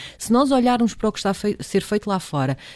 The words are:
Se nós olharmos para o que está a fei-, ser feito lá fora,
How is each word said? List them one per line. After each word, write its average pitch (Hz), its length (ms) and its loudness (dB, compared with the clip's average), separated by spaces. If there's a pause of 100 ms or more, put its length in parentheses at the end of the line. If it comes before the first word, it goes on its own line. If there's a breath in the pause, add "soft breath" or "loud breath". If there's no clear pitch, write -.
(180 loud breath)
Se - 140 -2
nós 262 200 4
olharmos 247 420 4
para - 160 -2
o - 20 -2
que - 80 -6
está 196 120 -2
a - 20 2
fei-, 208 260 -4
ser 185 220 0
feito 208 280 -2
lá 196 100 0
fora, 135 380 -2 (180 loud breath)